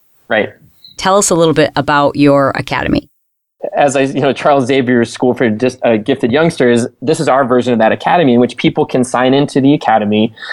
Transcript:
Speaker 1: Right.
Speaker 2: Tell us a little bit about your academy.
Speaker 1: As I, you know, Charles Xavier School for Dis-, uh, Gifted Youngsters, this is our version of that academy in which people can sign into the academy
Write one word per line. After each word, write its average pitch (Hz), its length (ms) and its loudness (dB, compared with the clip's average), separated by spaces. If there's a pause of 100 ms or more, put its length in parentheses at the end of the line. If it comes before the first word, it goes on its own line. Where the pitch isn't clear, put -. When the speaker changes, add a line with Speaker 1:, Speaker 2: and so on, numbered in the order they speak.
(280)
Speaker 1:
Right. 107 220 0 (480)
Speaker 2:
Tell 190 200 0
us 202 120 0
a 185 60 2
little 165 180 2
bit 151 220 0
about 143 400 0
your 139 400 2
academy. - 520 -4 (680)
Speaker 1:
As 139 180 2
I, 139 60 0
you 139 180 -2
know, 143 140 0
Charles 139 320 0
Xavier 123 400 0
School 123 300 -2
for 123 140 0
Dis-, 110 340 -2
uh, 117 140 2
Gifted 123 340 -2
Youngsters, 127 560 0 (160)
this 156 160 -2
is 143 80 -2
our 135 180 2
version 123 260 0
of 117 80 0
that 110 120 2
academy 165 420 0
in 120 60 4
which 123 180 0
people 156 280 -2
can 127 180 -2
sign 127 320 0
into 143 260 0
the 139 140 4
academy 107 580 0 (200)